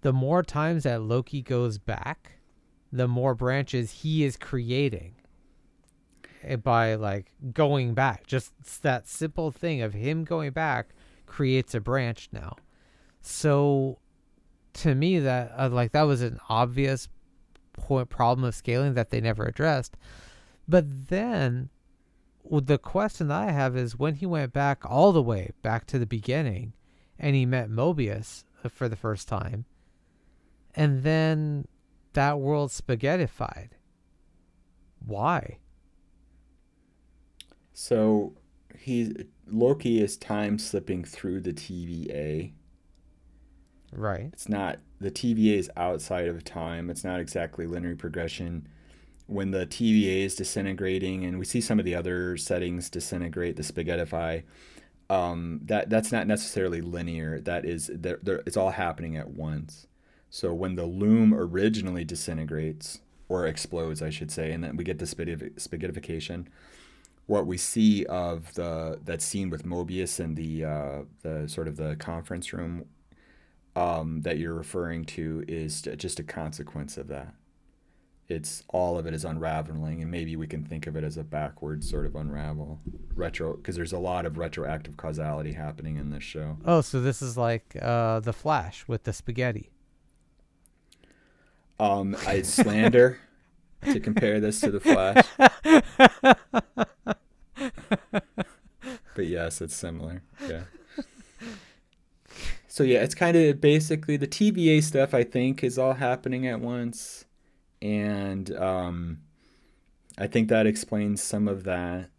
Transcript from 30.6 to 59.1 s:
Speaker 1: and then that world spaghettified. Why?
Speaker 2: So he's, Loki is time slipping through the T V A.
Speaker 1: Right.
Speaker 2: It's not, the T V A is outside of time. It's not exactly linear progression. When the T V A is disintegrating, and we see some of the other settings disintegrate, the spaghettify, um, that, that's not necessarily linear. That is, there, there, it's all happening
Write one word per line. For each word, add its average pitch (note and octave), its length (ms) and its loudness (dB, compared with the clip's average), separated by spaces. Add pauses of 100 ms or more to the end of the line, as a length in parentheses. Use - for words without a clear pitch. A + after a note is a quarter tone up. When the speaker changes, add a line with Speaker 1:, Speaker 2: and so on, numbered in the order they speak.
Speaker 1:
and C#3 280 2
then D#3 640 2 (480)
that C#3+ 260 2
world C#3+ 300 0
spaghettified. - 1000 -2 (1300)
Why? A2 540 -4 (2250)
Speaker 2:
So A2 640 2 (420)
he's, A#2 360 -2 (340)
Loki A#2 540 4
is G2+ 160 0
time G#2+ 420 -2
slipping F#2 460 -4
through F#2 360 -6
the F2+ 120 -4
T F2 340 -8
V E2 260 -8
A. D2+ 420 -4 (1400)
Speaker 1:
Right. G#2 400 -4
Speaker 2:
It's - 160 -12
not, G2 300 -2 (220)
the G2 100 -4
T A#2 240 0
V G#2+ 200 6
A G2+ 40 2
is F2+ 180 -4
outside F2 500 -2
of E2+ 160 -4
time. E2+ 480 -8
It's - 140 -8
not F2+ 160 -2
exactly E2+ 460 -6
linear F2 280 -4
progression. E2 720 -6 (600)
When G2 260 -4
the F#2 140 0
T A2+ 260 2
V G#2 180 6
A F#2+ 140 2
is F#2+ 100 -4
disintegrating, F#2+ 880 -4
and F2+ 140 -4
we F2+ 60 -4
see B2 160 -2
some A2 180 2
of F#2+ 60 2
the F2 100 -2
other F2+ 420 -2
settings F2 540 -4
disintegrate, F2 680 -4
the D2+ 60 -8
spaghettify, E2 800 -4 (680)
um, E2+ 540 -2
that, G#2+ 260 0
that's A2 200 2
not A2 160 0
necessarily F#2+ 540 0
linear. E2+ 600 -4
That F2 240 -4
is, E2 280 -6
there, E2+ 300 -4
there, F#2 240 -2
it's - 100 -4
all F#2+ 140 2
happening E2 460 -4